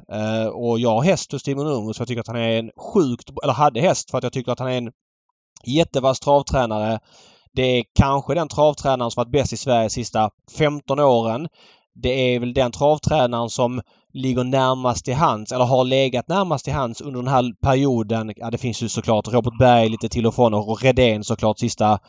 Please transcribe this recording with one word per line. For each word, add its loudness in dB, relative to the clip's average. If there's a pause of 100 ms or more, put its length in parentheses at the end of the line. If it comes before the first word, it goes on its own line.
(120)
Eh, -2
och -2
jag 2
har 2
häst 0
hos -8
Timo -4
Nurmos -4
för -6
jag -6
tycker -6
att -10
han -8
är 0
en -8
sjukt... -2 (140)
Eller 0
hade 2
häst 0
för -4
att -6
jag -4
tycker -6
att -6
han -6
är -2
en -6 (720)
jättevass 0
travtränare. 0 (540)
Det -2
är 2 (160)
kanske 2
den -2
travtränaren 0
som -4
varit -4
bäst 0
i -8
Sverige 0
de 0
sista -2 (280)
femton -2
åren. 2 (460)
Det 0
är 0
väl -4
den 0
travtränaren 0
som -2 (320)
ligger -2
närmast 0
i -2
hands, 0
eller 2
har 4
legat 0
närmast -2
i -4
hands -4
under -10
den -6
här 2
perioden. 0
Ja, -10
det -4
finns -6
ju -4
såklart 0
Robert 0
Berg 6
lite -4
till -2
och 2
från 4
och -2
Redén 4
såklart -2
sista 0